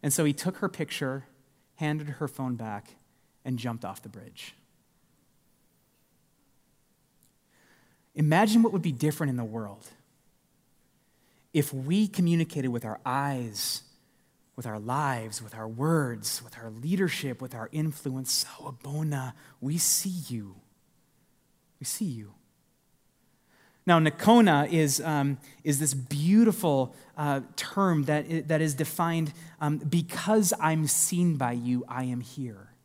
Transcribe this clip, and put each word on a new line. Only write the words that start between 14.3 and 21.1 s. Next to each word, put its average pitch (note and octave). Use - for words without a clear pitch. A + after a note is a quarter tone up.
with B2
our G#2+
lives, A#2+
with A2
our A2
words, A#2+
with -
our A2+
leadership, C#3+
with B2+
our A2+
influence. C#3+
Sawubona, C#3
we D3
see -
you. G#2